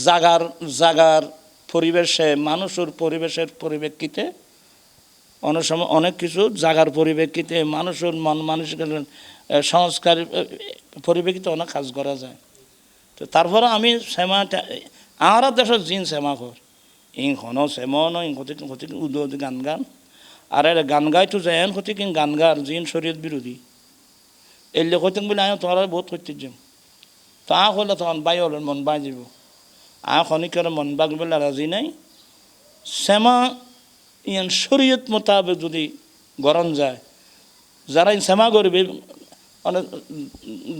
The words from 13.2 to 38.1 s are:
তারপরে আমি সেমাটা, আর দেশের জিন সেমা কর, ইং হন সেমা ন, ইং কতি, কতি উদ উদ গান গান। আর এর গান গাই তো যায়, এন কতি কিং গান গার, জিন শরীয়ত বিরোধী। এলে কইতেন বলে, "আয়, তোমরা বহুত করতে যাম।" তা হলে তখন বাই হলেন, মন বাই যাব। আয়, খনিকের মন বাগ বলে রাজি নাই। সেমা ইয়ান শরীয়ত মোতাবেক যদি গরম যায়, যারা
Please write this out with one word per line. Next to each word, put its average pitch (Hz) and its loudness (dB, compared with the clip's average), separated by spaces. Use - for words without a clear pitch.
তারপরে 175 4
আমি 233 2
সেমাটা, 190 -2
আর 226 4
দেশের 226 2
জিন 185 -4
সেমা 143 -4
কর, 120 -16
ইং 135 -2
হন 127 -2
সেমা 143 -2
ন, 175 -4
ইং 151 -4
কতি, 139 -12
কতি 135 -14
উদ 147 -6
উদ 143 -6
গান 131 -8
গান। 160 -6
আর 143 4
এর 165 4
গান 147 2
গাই 180 4
তো 196 -4
যায়, 165 0
এন 190 2
কতি 196 -6
কিং 196 -6
গান 151 0
গার, 151 4
জিন 160 -6
শরীয়ত 160 -6
বিরোধী। 143 -10
এলে 165 0
কইতেন 190 -2
বলে, 202 0
"আয়, 202 0
তোমরা 185 0
বহুত 180 -6
করতে 165 -10
যাম।" 131 -14
তা 190 2
হলে 202 -2
তখন 165 -4
বাই 170 0
হলেন, 151 -2
মন 143 -6
বাই 151 -2
যাব। 131 -12
আয়, 156 0
খনিকের 165 -2
মন 143 -4
বাগ 151 0
বলে 165 -2
রাজি 143 -2
নাই। 226 -6
সেমা 247 2
ইয়ান 190 -4
শরীয়ত 262 2
মোতাবেক 202 2
যদি 156 -6
গরম 160 4
যায়, 135 -2
যারা 170 4